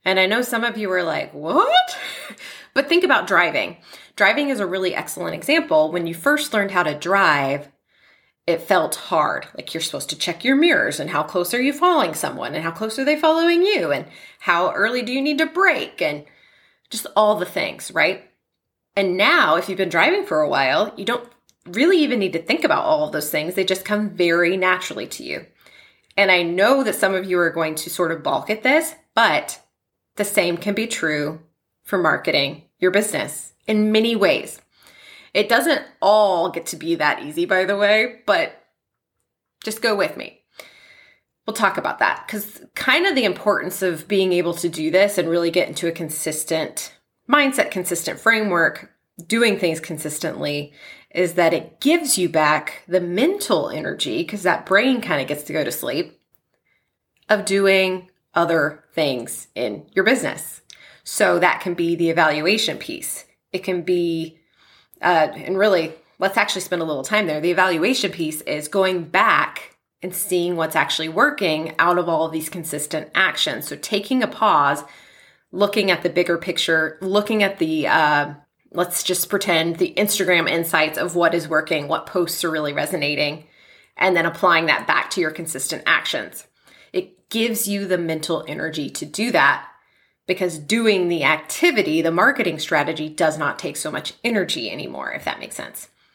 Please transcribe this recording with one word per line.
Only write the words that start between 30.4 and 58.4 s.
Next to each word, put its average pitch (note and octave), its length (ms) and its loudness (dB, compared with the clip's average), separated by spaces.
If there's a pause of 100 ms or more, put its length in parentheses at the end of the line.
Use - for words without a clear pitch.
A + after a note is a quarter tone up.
can G3+ 180 -2
be A3 120 -2
true D#3 540 -4 (440)
for G3 140 -2
marketing D3 640 0 (160)
your F#3 100 4
business G3 640 -2 (140)
in G#3+ 260 2
many A3+ 240 4
ways. F#3 440 0 (760)
It G#3 140 2
doesn't B3+ 340 2 (180)
all F#3+ 500 4
get - 160 -8
to - 100 -8
be D#3+ 200 -2
that D3+ 260 0
easy, D3+ 220 -2
by F#3 200 2
the G3+ 120 0
way, G#3+ 500 2
but F3 380 0 (1000)
just A3 200 -6
go A3+ 120 2
with G3 220 -2
me. - 240 -14 (1080)
We'll G#3+ 80 -6
talk G3 220 0
about - 220 -4
that - 280 0
'cause - 360 -10 (120)
kind D#4+ 320 2
of F#4 80 2
the C4 100 2
importance F#3 580 -2
of E3+ 260 -4
being F#3+ 240 2
able F3 220 0
to E3+ 140 -4
do D#3+ 220 -4
this G3+ 280 4
and E3 100 0
really E3+ 220 2
get F3 180 0
into - 180 -6
a E3 60 0
consistent D#3+ 1040 -6 (340)
mindset, C4+ 420 2
consistent - 480 -4
framework, G#3 720 2 (360)
doing A3+ 320 2
things D#3+ 220 0
consistently D3 920 -6 (380)
is E3+ 240 0
that E3+ 200 4
it - 260 -6
gives D#4 360 2
you F3+ 120 0
back D3+ 580 2
the F3+ 140 2
mental F#3+ 680 0
energy, D3+ 540 -4
'cause G3 180 -10
that F3 240 0
brain A#3 340 4
kinda D3+ 240 -2
gets D3 200 -6
to - 80 -10
go D3+ 120 0
to - 80 -4
sleep, C3 460 -6 (1120)
of G3 160 4
doing F#3+ 640 2 (240)
other E3 580 0